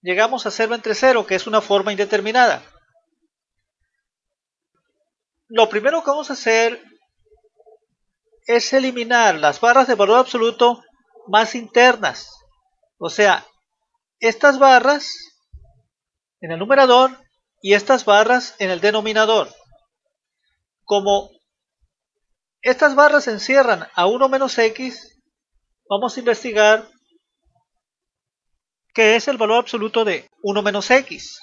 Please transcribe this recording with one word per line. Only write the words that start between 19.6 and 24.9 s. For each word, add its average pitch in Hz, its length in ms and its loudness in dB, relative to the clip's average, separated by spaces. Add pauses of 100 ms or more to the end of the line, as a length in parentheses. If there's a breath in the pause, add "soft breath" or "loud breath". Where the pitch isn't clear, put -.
Como 202 460 -2 (1300)
estas 262 340 0
barras 294 320 2
encierran 233 680 0
a 180 140 0
uno 247 220 0
menos 262 280 -4
X, 240 640 -6 (680)